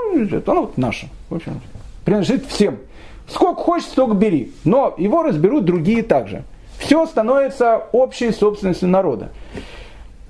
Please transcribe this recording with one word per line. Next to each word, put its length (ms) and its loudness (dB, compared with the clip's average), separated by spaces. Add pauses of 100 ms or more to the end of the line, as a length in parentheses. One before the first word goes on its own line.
(120)
"Ну, 120 2
это 280 -2
оно 100 4
вот 160 -6
наше, 300 -4 (220)
в 60 -6
общем, 240 -8 (440)
принадлежит 420 2
всем. 320 0 (500)
Сколько 340 0
хочешь, 260 0
столько 260 2
бери". 380 2 (120)
Но 340 4
его 240 2
разберут 420 2
другие 380 2
также. 400 0 (360)
Все 280 4
становится 760 2 (100)
общей 400 2
собственностью 560 0
народа. 420 2 (1000)